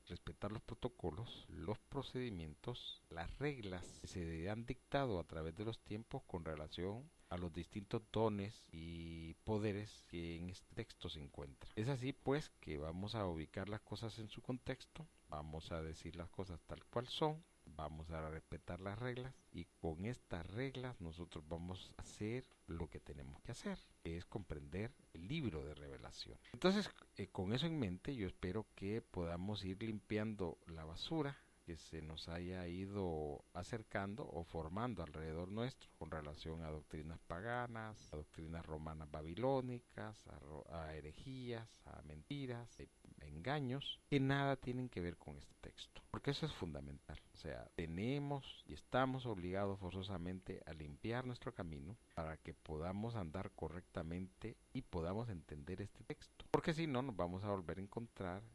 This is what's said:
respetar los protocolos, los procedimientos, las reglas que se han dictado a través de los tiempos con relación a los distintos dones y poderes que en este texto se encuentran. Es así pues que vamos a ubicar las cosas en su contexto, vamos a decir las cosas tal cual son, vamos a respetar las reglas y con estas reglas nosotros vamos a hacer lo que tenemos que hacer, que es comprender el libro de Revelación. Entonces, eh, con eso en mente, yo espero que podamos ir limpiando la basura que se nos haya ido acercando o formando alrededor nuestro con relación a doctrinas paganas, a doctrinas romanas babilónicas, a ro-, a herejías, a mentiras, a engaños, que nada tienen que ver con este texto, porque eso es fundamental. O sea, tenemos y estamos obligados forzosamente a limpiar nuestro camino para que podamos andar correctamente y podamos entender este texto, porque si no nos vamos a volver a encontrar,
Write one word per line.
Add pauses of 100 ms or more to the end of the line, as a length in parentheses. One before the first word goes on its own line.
respetar
los
protocolos,
los
procedimientos,
las
reglas
que
se
han
dictado
a
través
de
los
tiempos
con
relación (200)
a
los
distintos (100)
dones
y
poderes
que
en
este
texto
se
encuentran.
Es
así
pues (100)
que
vamos
a
ubicar
las
cosas
en
su
contexto, (200)
vamos
a
decir
las
cosas
tal
cual
son, (320)
vamos
a
respetar
las
reglas (180)
y (140)
con
estas
reglas
nosotros
vamos
a
hacer (220)
lo
que
tenemos
que
hacer, (240)
que
es
comprender (200)
el
libro
de
Revelación. (160)
Entonces, (260)
eh,
con
eso
en
mente,
yo
espero
que
podamos
ir
limpiando
la
basura (320)
que
se
nos
haya
ido
acercando
o
formando
alrededor
nuestro (120)
con
relación
a
doctrinas
paganas,
a
doctrinas
romanas
babilónicas,
a
ro-,
a
herejías,
a
mentiras,
a
engaños, (100)
que
nada
tienen
que
ver
con
este
texto,
porque
eso
es
fundamental. (160)
O
sea,
tenemos
y
estamos
obligados
forzosamente
a
limpiar
nuestro
camino (180)
para
que
podamos
andar
correctamente (160)
y
podamos
entender
este
texto,
porque
si
no
nos
vamos
a
volver
a
encontrar, (140)